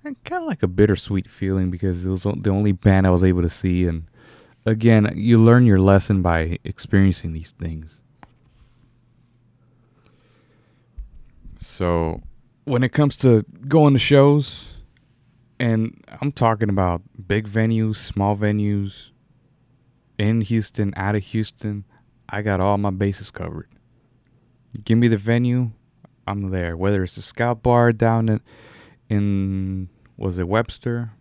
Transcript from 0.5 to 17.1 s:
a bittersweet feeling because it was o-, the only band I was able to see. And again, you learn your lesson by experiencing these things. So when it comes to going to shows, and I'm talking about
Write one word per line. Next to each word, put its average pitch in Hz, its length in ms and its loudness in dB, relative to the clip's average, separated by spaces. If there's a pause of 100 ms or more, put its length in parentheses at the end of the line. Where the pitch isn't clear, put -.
a 98 60 -2
bittersweet 98 600 -2
feeling 95 420 -4
because 90 340 -6
it 92 40 -6
was 92 160 -6
o-, 101 120 -4
the 104 120 -4
only 101 240 0
band 95 340 4
I 92 40 4
was 90 120 2
able 90 180 2
to 85 80 0
see. 90 360 -2
And 82 220 -6 (580)
again, 110 500 2
you 113 260 4
learn 120 240 8
your 98 140 6
lesson 95 420 4
by 85 420 -2
experiencing 95 720 0
these 80 180 -12
things. 80 500 -12 (3500)
So 85 600 -4 (440)
when 127 180 -2
it 127 80 -2
comes 143 260 0
to 117 260 4 (240)
going 147 260 6
to 127 60 4
shows, 143 680 2 (960)
and 113 440 -2 (180)
I'm 143 100 -4
talking 110 380 0
about 90 320 0 (260)